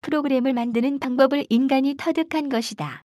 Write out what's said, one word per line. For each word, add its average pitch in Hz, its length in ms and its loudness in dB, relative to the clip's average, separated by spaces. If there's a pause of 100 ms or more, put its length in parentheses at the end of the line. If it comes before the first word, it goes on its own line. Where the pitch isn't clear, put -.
프로그램을 277 500 0
만드는 240 460 -2
방법을 269 500 2
인간이 269 480 2
터득한 320 520 -2
것이다. 226 580 -6